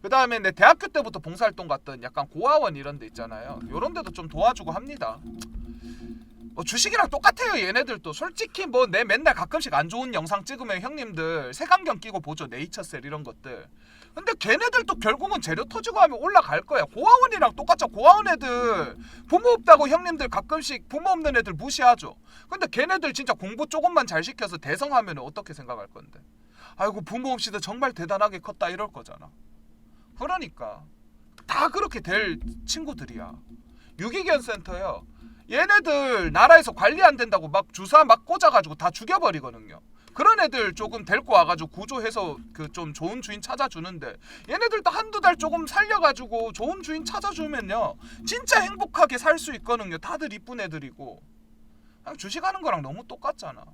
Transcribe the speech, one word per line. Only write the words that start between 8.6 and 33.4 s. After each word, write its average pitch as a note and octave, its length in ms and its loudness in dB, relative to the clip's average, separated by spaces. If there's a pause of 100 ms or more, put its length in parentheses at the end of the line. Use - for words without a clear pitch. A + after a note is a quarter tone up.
뭐 B3+ 220 2
내 F#3+ 180 0
맨날 C4+ 280 2
가끔씩 B3+ 400 -6
안 D3+ 140 0
좋은 A#3+ 260 -8
영상 F3+ 300 -4
찍으면 A3+ 380 -8
형님들 E3 720 -8
색안경 E4 460 0
끼고 G3 200 -8
보죠. D#3 280 -10
네이처셀 D3 580 -12
이런 D3 180 -10
것들. B2 420 -16 (480)
근데 G4+ 240 -6
걔네들도 A4+ 580 0
결국은 D4+ 460 -2
재료 E3 220 -4
터지고 A4 380 -6
하면 D4 180 6
올라갈 D#4 420 4
거야. B3+ 220 0
고아원이랑 G#4 720 6
똑같죠. - 320 2
고아원 D#4+ 400 8
애들 A#3+ 680 -2 (300)
부모 A4 240 4
없다고 D4+ 360 8
형님들 D#4+ 400 -2
가끔씩 C4 640 -6
부모 E4 220 -4
없는 D#4 260 0
애들 G#3 160 0
무시하죠. A#3+ 600 2 (340)
근데 F4+ 180 -4
걔네들 D#4 460 -2
진짜 C4 200 -4
공부 A3 340 -6
조금만 D#4 380 2
잘 E3 180 -2
시켜서 G3+ 340 -10
대성하면 F#3+ 640 -2
어떻게 D3 340 -14
생각할 A#2+ 340 -14
건데? - 320 -20 (560)
"아이고 G3+ 260 -2
부모 A#3+ 300 -6
없이도 G#3 280 -6
정말 A#3+ 340 -4
대단하게 G3 460 -2
컸다." G3 300 -6
이럴 G#3 220 -8
거잖아. - 400 -20 (880)
그러니까 B3 640 -8 (640)
다 - 220 0
그렇게 - 300 -6
될 G3+ 400 -2 (280)
친구들이야. C#4+ 640 -10 (680)